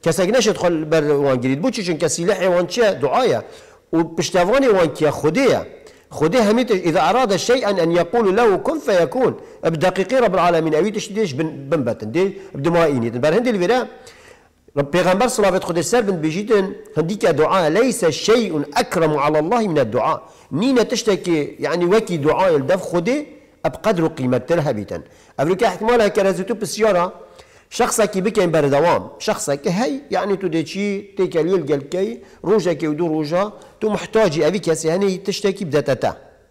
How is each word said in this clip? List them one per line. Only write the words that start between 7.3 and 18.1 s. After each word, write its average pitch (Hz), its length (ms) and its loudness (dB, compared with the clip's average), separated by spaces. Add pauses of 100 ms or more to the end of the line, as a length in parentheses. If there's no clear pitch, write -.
شيئًا 202 460 0
أن 165 100 2
يقول 185 440 2
له 220 200 4
كن 277 220 -2
فيكون، 202 560 0 (300)
بدقيقة 185 540 0
رب 214 160 2
العالمين، 165 400 2
أوي 180 160 2
تشديش 202 420 -4
بن، 135 380 -6
بن 156 140 0
بتن، 110 260 -6
دي 185 220 0 (220)
بدمائيني، 147 560 0
بر 135 240 0
هندي 247 160 2
الفرا، 214 360 0 (920)
رب 143 140 -2
پیغمبر 185 360 2
صلوات 196 380 2
خود 175 160 -2
سر 233 200 2
بن 196 160 0
بيجيتن، 190 560 0 (240)
هندي 160 180 -2
كدعاء، 156 560 2
ليس 220 340 0
شيء 185 580 0 (140)